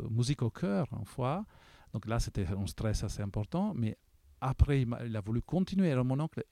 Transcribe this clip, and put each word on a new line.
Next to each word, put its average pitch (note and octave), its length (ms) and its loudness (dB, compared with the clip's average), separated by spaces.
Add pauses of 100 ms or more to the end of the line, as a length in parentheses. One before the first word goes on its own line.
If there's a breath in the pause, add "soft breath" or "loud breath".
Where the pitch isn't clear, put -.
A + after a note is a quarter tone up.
musique A2+ 320 0
au A#2 100 2
cœur, F#3 360 0 (100)
une G#2 80 -6
fois. C#3+ 380 -2 (480 soft breath)
Donc G#2+ 160 -6
là, A#2 120 2
c'était - 260 0
un G2 220 0
stress A2 360 0
assez G2+ 180 -4
important, A2 540 -2
mais A2+ 220 0 (440)
après, C3+ 400 4
il A#2 60 0
m'a, A#2+ 180 -4
il A2 100 -4
a G#2+ 60 -2
voulu A2 200 -2
continuer. F#3 500 2
Alors, B2+ 140 4
mon C3 140 2
oncle, - 320 -4